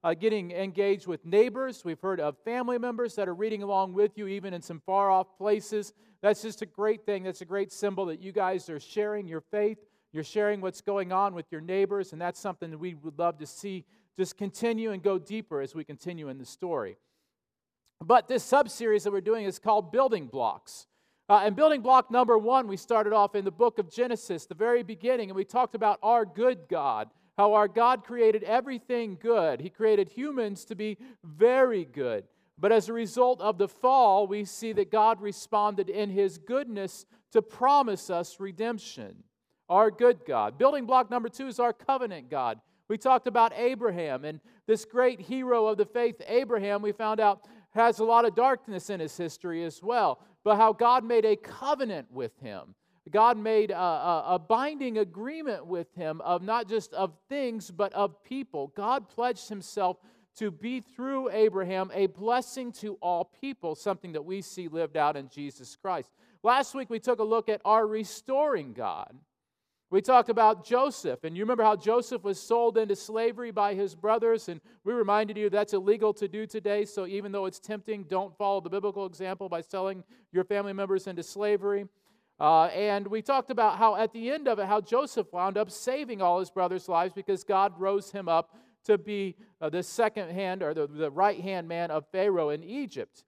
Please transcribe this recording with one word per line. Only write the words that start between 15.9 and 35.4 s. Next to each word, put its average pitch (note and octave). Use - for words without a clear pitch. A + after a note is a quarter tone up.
in C3
the C3
story. A#2+
But A3+
this B3+
sub-series A3+
that G#3
we're G3
doing G#3+
is F#3+
called G#3
Building A3
Blocks. A2+
Uh, G3+
and G#3
building D4
block B3+
number A#3+
one, A#3+
we G3
started G#3+
off G#3
in G3+
the G3
book G#3+
of F3+
Genesis, A3
the F3+
very A#3
beginning, G#3+
and F#3+
we F#3+
talked B3
about G#3
our A3+
good G#3
God, B2
how G#3
our G#3
God A#3
created A3
everything A#3
good. E3+
He D#3+
created G#3
humans B3
to A3
be G#3
very A3+
good. B2
But G3
as A3+
a A3+
result A#3
of G3+
the G3
fall, A3+
we G3+
see A3
that G3
God G#3+
responded G#3